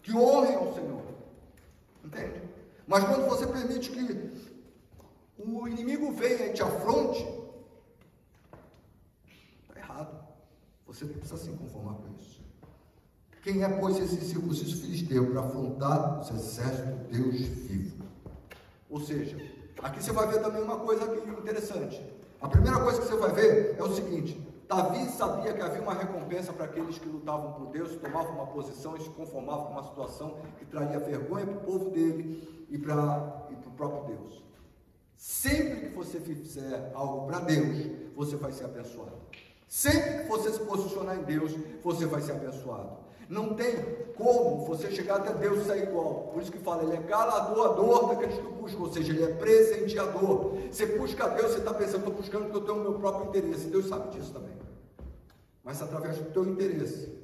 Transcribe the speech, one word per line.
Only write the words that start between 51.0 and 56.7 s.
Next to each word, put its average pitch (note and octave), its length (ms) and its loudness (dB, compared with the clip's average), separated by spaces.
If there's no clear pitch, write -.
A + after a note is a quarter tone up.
a - 40 2
Deus, A3+ 240 2
você G3+ 80 0
tá A3 120 -2
pensando, G3 320 0
"Tô G3 60 -2
buscando G#3 320 -4
porque G#3 140 -4
eu - 80 -2
tenho G#3 120 0
o G#3 40 0
meu G3+ 180 0
próprio F#3+ 300 0
interesse." E3 380 0
Deus F#3+ 200 2
sabe - 280 -4
disso C3 160 -8
também. - 240 -12
Mas D3 180 -8
através D#3 360 -4
do D#3 140 -6
teu F#3+ 140 4
interesse F3+ 800 0